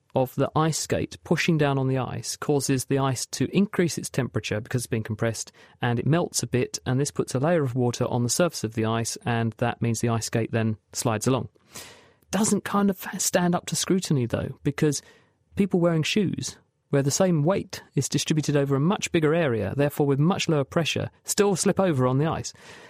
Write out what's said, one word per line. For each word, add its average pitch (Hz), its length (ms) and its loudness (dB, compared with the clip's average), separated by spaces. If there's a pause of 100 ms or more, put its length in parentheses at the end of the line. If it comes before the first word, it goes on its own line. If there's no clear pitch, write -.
(140)
of 131 220 0
the 139 200 0
ice 156 220 2
skate - 480 -4
pushing 165 320 2
down 139 200 2
on 131 120 0
the 131 80 0
ice - 400 -6
causes 139 480 0
the 139 120 0
ice 135 280 -2
to - 280 -4
increase 180 440 0
its - 120 -8
temperature 110 520 -4
because - 220 -4
it's - 40 -10
being 113 160 -2
compressed, 113 480 -4 (300)
and 120 180 0
it - 60 -2
melts 160 360 0
a 123 60 -6
bit, - 380 -2
and 127 140 0
this 147 120 -2
puts - 240 -4
a 127 40 0
layer 160 240 2
of 127 120 -4
water 120 300 0
on 120 180 0
the 120 60 0
surface - 340 0
of 110 120 -4
the 110 100 0
ice, 113 400 -2
and 113 320 0
that - 240 -2
means 117 180 0
the 120 80 0
ice 113 200 0
skate 113 260 -2
then 113 240 0 (160)
slides 110 340 -2
along. 127 220 0 (840)
Doesn't 202 320 2
kind 202 260 2
of - 160 -4 (120)
stand 175 380 0
up - 100 -4
to 160 100 -6
scrutiny, 156 500 0
though, - 380 -4
because 147 380 0 (560)
people 196 240 2
wearing 165 220 2
shoes - 520 -2 (360)
where 139 120 2
the 139 80 0
same 175 320 2
weight - 400 -2 (120)
is 139 120 0
distributed 151 480 0
over 139 220 2
a - 20 2
much 175 320 0
bigger 156 240 2
area, 113 400 0
therefore 143 300 2
with 139 140 2
much 185 280 2
lower 147 160 2
pressure, - 460 -2 (160)
still 202 320 2
slip 190 200 2
over 151 300 2
on 131 120 2
the 151 60 2
ice. - 280 -4 (360)